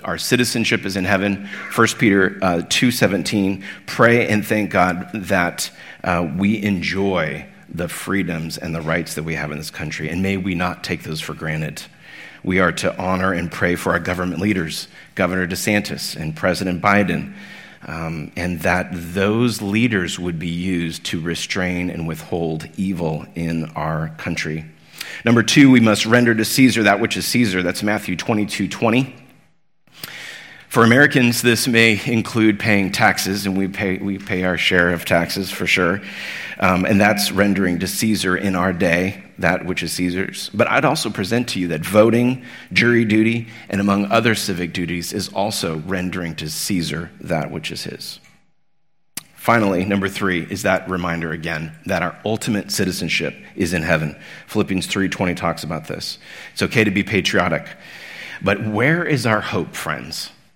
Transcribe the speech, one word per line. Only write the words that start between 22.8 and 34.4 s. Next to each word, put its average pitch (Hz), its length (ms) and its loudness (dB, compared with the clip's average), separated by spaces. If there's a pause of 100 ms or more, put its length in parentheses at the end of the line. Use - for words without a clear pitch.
in 82 300 -4 (100)
our 78 440 -4
country. 80 460 -6 (600)
Number 117 180 6
two, 139 260 8
we 127 120 8
must 110 260 4
render 120 260 6
to 110 120 2
Caesar 117 400 4
that 101 160 6
which 110 160 0
is 90 100 -4
Caesar. 104 340 2
That's 87 220 -2
Matthew 104 320 -2
twenty-two 104 540 -2
twenty. 120 480 0 (1500)
For 117 160 4
Americans, 123 580 6
this 120 260 4
may 113 380 6
include 110 520 2
paying 101 340 2
taxes, 101 520 2
and 95 140 0
we 98 100 0
pay, 95 300 -2
we 101 180 -4
pay 92 280 -4